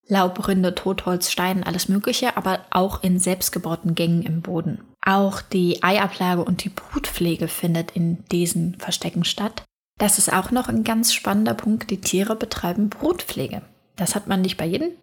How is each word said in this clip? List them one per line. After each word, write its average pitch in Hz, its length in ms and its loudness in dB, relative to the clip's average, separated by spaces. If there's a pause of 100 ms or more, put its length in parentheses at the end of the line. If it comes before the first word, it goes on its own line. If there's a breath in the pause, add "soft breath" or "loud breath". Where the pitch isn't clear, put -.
Laub, 185 400 2
Rinde, 185 260 4
Totholz, 185 560 -2
Steinen, 185 320 0
alles 170 260 -2
Mögliche, 226 500 0
aber 185 220 0 (100)
auch 190 320 0
in 180 160 4
selbstgebauten 175 760 -2
Gängen 170 280 2
im 160 180 -2
Boden. 165 400 -4 (240)
Auch 196 380 2
die 175 400 0
Eiablage 180 600 2
und 180 220 -2
die 190 60 -6
Brutpflege - 760 -2
findet 165 440 -2
in 170 420 0
diesen 170 440 0
Verstecken - 480 -2
statt. - 400 -4 (340)
Das 208 180 4
ist - 160 2
auch 190 180 0
noch 247 180 0
ein 226 140 2
ganz 226 300 2
spannender 202 420 2
Punkt. 220 360 -2
Die 190 100 -4
Tiere 196 340 0
betreiben 202 540 -2
Brutpflege. - 720 -4 (360)
Das 180 180 0
hat 208 140 -4
man 190 120 2
nicht 185 160 0
bei 160 80 -2
jedem 269 280 -2 (100)